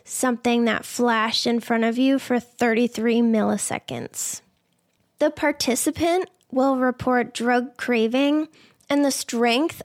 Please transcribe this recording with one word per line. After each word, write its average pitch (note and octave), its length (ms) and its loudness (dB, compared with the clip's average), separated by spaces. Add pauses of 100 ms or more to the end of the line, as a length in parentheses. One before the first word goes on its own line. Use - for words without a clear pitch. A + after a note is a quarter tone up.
something A#3+ 640 0
that G#3+ 180 0
flashed A3+ 600 0
in A#3+ 140 0
front A3+ 240 -2
of A3+ 160 0
you C4+ 220 2
for B3 180 0
thirty-three A#3 800 0
milliseconds. - 1200 -2 (760)
The D4+ 140 2
participant D#4 960 -2 (220)
will C4+ 240 2
report B3 560 0
drug B3 440 -2
craving, C4 720 0 (400)
and C#4+ 160 2
the C4+ 80 2
strength A#3+ 720 -2